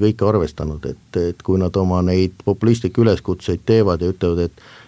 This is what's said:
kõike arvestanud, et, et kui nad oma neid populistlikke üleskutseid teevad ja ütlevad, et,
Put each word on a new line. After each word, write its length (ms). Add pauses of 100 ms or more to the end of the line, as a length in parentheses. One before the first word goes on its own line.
kõike 240
arvestanud, 640
et, 320
et 160
kui 160
nad 160
oma 320
neid 400
populistlikke 560
üleskutseid 640
teevad 400
ja 80
ütlevad, 320
et, 220 (200)